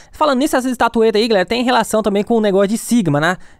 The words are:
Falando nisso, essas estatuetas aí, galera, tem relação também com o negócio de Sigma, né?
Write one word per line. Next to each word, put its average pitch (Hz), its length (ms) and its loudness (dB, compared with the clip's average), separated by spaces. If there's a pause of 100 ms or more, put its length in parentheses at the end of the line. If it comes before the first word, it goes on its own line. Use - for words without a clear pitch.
(120)
Falando 285 260 0
nisso, 294 180 0
essas 262 140 -2
estatuetas 226 500 0
aí, 247 80 0
galera, 202 160 2
tem 233 180 -2
relação 226 400 0
também 208 220 0
com 233 140 0
o - 20 0
negócio 202 280 2
de 220 100 -2
Sigma, 170 420 0
né? 170 160 0 (240)